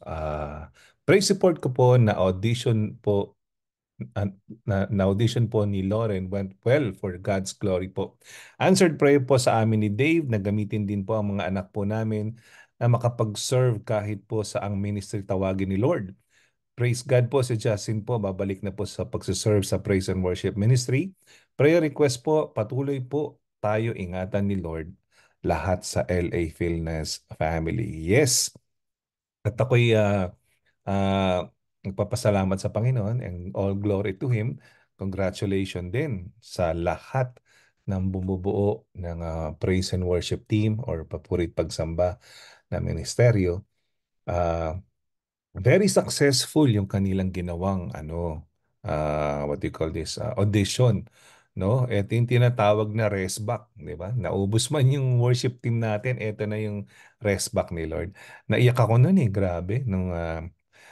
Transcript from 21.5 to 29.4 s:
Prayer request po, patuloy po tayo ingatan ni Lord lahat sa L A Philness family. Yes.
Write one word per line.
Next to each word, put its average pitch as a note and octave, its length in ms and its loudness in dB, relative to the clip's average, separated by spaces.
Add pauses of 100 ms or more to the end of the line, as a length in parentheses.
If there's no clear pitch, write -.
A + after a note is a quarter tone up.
Prayer D#3 240 6
request D3 400 2
po, D#3 320 0
patuloy C3 480 -4
po C#3 400 -6 (240)
tayo A2 320 0
ingatan F#2 560 -2
ni G2 80 -2
Lord D#2+ 320 -8 (500)
lahat F2 400 0
sa - 240 -2
L F2 280 0
A E2+ 100 0 (100)
Philness E2 720 -4 (120)
family. D#2+ 680 -4
Yes. B2+ 480 2 (880)